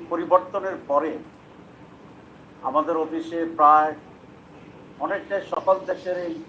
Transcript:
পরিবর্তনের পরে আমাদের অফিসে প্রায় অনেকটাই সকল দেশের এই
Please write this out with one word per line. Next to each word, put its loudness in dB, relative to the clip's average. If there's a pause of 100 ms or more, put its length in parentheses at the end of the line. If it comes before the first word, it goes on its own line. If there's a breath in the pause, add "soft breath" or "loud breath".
পরিবর্তনের 0 (100)
পরে -2 (1500)
আমাদের 0
অফিসে -4 (100)
প্রায় 6 (1040)
অনেকটাই -4
সকল 2
দেশের -4
এই -6